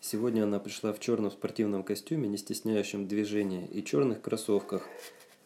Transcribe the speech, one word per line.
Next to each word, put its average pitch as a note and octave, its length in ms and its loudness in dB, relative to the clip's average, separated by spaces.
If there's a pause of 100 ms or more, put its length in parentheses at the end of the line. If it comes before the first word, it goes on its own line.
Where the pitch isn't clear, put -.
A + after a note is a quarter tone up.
Сегодня A2+ 420 2
она G#2 160 2
пришла G#2 340 -2
в G#2 60 -6
чёрном A2+ 320 2
спортивном G#2 540 0
костюме, C3 420 -2
не G2+ 100 0
стесняющем G2+ 680 -2
движения, G2+ 640 0
и G#2 160 -6
чёрных C3+ 380 2
кроссовках. G2+ 640 0 (580)